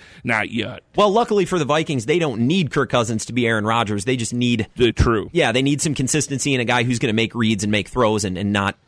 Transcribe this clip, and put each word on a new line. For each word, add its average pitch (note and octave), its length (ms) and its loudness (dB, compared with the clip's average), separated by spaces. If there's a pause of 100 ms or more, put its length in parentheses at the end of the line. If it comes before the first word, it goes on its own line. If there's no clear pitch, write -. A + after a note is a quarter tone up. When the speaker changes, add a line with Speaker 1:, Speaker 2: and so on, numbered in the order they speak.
(240)
Speaker 1:
not A2 260 0
yet. G#2+ 320 -6 (140)
Speaker 2:
Well, G3+ 160 4
luckily G#3 320 2
for F3+ 140 -2
the D3 80 -2
Vikings, C#3+ 400 -2
they D#3 120 2
don't A#2+ 280 0
need E3+ 240 2
Kirk C3+ 180 0
Cousins A2+ 380 -2
to A#2 80 -8
be A#2+ 120 2
Aaron A2 200 0
Rodgers. G#2+ 400 -2
They B2+ 100 0
just A#2 140 -4
need A#2+ 460 0
Speaker 1:
The A#2+ 160 4
true. A2 400 2
Speaker 2:
Yeah, D3+ 180 2
they A#2 100 0
need C#3 220 0
some D#3+ 120 -2
consistency C#3 600 -2
and B2+ 80 0
a - 20 -4
guy A#2+ 200 2
who's A#2+ 160 -2
gonna A#2+ 120 0
make A2+ 220 0
reads A2 300 0
and G#2 80 0
make G#2 160 0
throws G#2+ 360 2
and, F#2 140 -4
and G2+ 140 -2
not G2 240 0 (120)